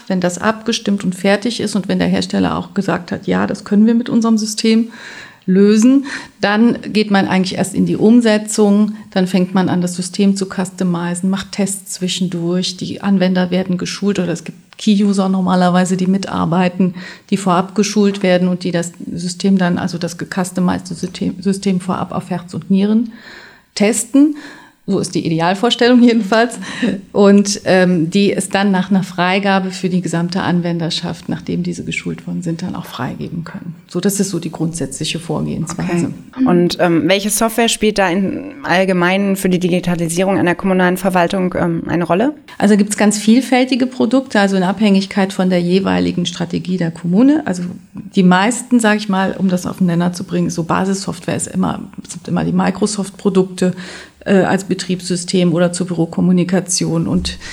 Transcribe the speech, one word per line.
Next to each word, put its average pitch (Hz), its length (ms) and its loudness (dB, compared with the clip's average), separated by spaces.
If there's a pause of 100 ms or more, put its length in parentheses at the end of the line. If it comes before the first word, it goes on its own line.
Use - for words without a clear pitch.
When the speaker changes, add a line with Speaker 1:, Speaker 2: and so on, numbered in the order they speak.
Speaker 1:
wenn 185 140 -2
das 180 160 -2
abgestimmt 214 680 -2
und 185 120 -2
fertig 202 440 0
ist - 160 -2
und 190 140 -2
wenn 185 100 0
der 175 80 0
Hersteller 185 500 0
auch - 160 -8
gesagt 180 380 -2
hat, - 160 -8
„Ja, 185 180 0
das 202 200 -6
können 208 200 4
wir 233 100 4
mit 240 120 0
unserem 226 300 2
System 220 540 0 (560)
lösen“, 214 580 6 (360)
dann 220 400 2
geht 214 300 0
man 196 160 4
eigentlich 185 280 0
erst - 200 -4
in 185 100 2
die 170 100 0
Umsetzung, 214 1000 4 (180)
dann 185 160 0
fängt 185 260 0
man 185 160 2
an, 175 100 0
das 175 160 -2
System 196 400 0
zu 196 120 -4
customizen, 180 840 -4
macht 190 220 -4
Tests - 420 -4
zwischendurch, 180 840 -4
die - 240 -10
Anwender 185 500 2
werden 185 260 0
geschult 202 400 -2
oder 175 160 0
es - 100 -6
gibt - 140 -14 (220)
Key-User 202 500 2
normalerweise, 185 680 2
die 185 100 0
mitarbeiten, 180 880 0 (340)
die 196 80 0
vorab 185 380 0
geschult 202 480 0
werden 180 240 4
und 180 160 -2
die 180 80 -4
das 170 200 -2 (220)
System 180 460 0
dann, 175 180 0
also 170 220 -4
das 170 180 -6
gecustomized 180 720 -4
System, - 520 -6
System 196 400 -2
vorab 180 320 -6
auf - 200 -6
Herz 175 240 -8
und - 160 -4
Nieren 208 420 2 (640)
testen. 277 600 2 (500)
So 196 120 0
ist - 160 -4
die 170 100 -2
Idealvorstellung 214 760 2
jedenfalls. 226 560 2 (520)
Und, 202 540 4
ähm, 180 460 2
die 202 200 4
es - 180 -4
dann 202 200 2
nach 185 220 0
einer 190 100 4
Freigabe 190 680 0
für 185 180 -4
die 180 120 0
gesamte 175 420 -2
Anwenderschaft, 170 840 -2
nachdem 170 360 -4
diese 175 200 -6
geschult 165 440 -8
worden 175 160 -6
sind, 165 180 -4
dann 180 140 -6
auch 175 100 -10
freigeben - 580 -8
können. - 300 -12 (140)
So, 180 120 -6
das 196 200 0
ist 190 100 -2
so 180 80 -4
die 165 140 -8
grundsätzliche 160 640 -6
Vorgehensweise. 156 960 -4 (240)
Speaker 2:
Okay. 262 100 0
Und, 175 340 2
ähm, 165 280 2
welche 196 240 0
Software 233 360 0
spielt 214 300 0
da 196 120 2
im 175 540 -4
Allgemeinen 185 760 2
für 190 120 0
die 185 80 4
Digitalisierung 175 800 0
einer 175 160 2
kommunalen 185 440 2
Verwaltung, 180 600 0
ähm, 170 300 -2
eine 175 160 0
Rolle? 214 320 0 (240)
Speaker 1:
Also 202 180 4
gibt's 202 180 0
ganz 208 220 2
vielfältige 254 720 2
Produkte, 254 520 0
also 196 160 2
in 190 60 2
Abhängigkeit 196 720 2
von 185 160 0
der 180 120 2
jeweiligen 180 680 0
Strategie 170 500 -4
der 165 140 -2
Kommune. 226 560 2
Also 180 160 -4 (300)
die - 280 -2
meisten, 190 580 4
sag 214 180 2
ich 208 120 -6
mal, 190 260 0
um 190 140 0
das 180 160 0
auf - 140 -6
den 185 80 2
Nenner 175 260 0
zu 185 120 -10
bringen, 175 260 -2
so 170 100 -4
Basissoftware 175 760 -2
ist - 100 -6
immer, - 320 -2 (240)
es - 100 -16
sind - 140 -18
immer 170 180 -2
die 170 60 -2
Microsoft-Produkte, 185 1200 0 (540)
äh, 196 120 4
als 185 240 2
Betriebssystem 180 880 -2
oder 175 180 2
zur 180 140 -4
Bürokommunikation 170 1200 0
und - 300 -2 (160)